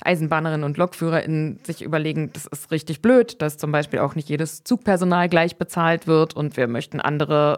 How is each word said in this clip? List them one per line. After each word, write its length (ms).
Eisenbahnerinnen 600
und 140
LokführerInnen 840
sich 180
überlegen, 520
das 120
ist 240
richtig 320
blöd, 400
dass 160
zum 140
Beispiel 280
auch 140
nicht 160
jedes 340
Zugpersonal 640
gleich 300
bezahlt 480
wird 300
und 200
wir 120
möchten 320
andere, 580